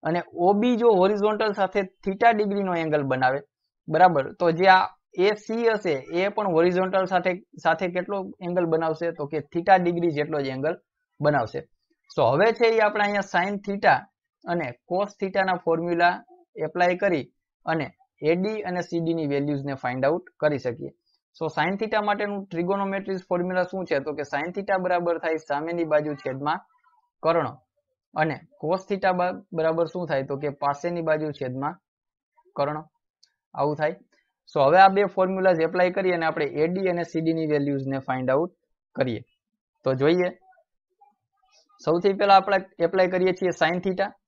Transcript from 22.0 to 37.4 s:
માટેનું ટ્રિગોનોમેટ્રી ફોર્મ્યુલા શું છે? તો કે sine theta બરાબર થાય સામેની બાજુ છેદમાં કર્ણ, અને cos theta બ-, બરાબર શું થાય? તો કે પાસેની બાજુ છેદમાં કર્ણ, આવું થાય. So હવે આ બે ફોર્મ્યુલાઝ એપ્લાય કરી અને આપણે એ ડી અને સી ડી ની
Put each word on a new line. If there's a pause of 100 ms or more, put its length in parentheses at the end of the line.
માટેનું
ટ્રિગોનોમેટ્રી (140)
ફોર્મ્યુલા
શું
છે?
તો
કે
sine
theta
બરાબર
થાય
સામેની
બાજુ
છેદમાં (640)
કર્ણ, (680)
અને (280)
cos (100)
theta
બ-, (100)
બરાબર
શું
થાય?
તો
કે
પાસેની
બાજુ
છેદમાં (800)
કર્ણ, (680)
આવું
થાય. (500)
So
હવે
આ
બે
ફોર્મ્યુલાઝ
એપ્લાય
કરી
અને
આપણે
એ
ડી
અને
સી
ડી
ની